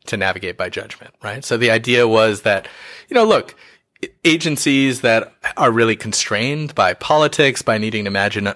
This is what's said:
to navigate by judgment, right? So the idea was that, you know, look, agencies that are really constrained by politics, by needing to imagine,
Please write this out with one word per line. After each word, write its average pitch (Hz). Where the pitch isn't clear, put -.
to 113
navigate 95
by 92
judgment, -
right? 110
So 120
the 117
idea 120
was 110
that, 98
you 330
know, 240
look, 196
agencies 143
that 113
are 143
really 113
constrained 127
by 92
politics, 151
by 113
needing 107
to 101
imagine, 101